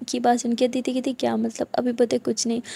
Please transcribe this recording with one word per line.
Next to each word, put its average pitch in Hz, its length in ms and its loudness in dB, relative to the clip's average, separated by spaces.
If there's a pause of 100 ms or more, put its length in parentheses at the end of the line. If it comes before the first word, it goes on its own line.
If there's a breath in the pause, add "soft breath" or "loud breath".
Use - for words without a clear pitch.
की 247 100 -4
बात 240 200 4
सुन 233 140 0
के 247 120 2
अदिति 247 280 0
कहती, 254 200 0
"क्या 233 240 0
मतलब?" 226 380 -2
अभी 247 160 0
बोलते, 240 260 2
"कुछ 233 300 -2
नहीं।" 233 140 0 (140 loud breath)